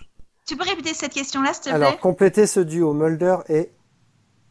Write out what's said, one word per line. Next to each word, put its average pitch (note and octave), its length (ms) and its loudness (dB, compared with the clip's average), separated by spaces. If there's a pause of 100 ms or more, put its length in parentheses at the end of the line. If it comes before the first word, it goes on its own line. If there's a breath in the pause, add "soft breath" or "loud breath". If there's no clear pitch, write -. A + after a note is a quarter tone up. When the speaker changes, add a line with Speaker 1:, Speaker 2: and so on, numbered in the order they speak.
(460)
Speaker 1:
Tu D#4 120 -10
peux E4+ 60 -4
répéter F4 300 -4
cette D4 200 -8
question-là, C#4 400 -4
s'il - 100 -14
te C#4+ 60 -8
plaît ? G3+ 60 -2
Speaker 2:
Alors, C#3+ 240 2
complétez F#3+ 460 2
ce G3+ 140 0
duo, D#3+ 340 0
Mulder D#3+ 440 2 (120)
et D#3+ 220 0 (800)